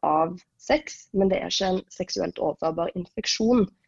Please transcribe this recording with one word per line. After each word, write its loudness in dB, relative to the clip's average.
av 2
sex, -4
men 4
det 0
er -6
ikke 0
en 0
seksuelt -6
overførbar -2
infeksjon. 0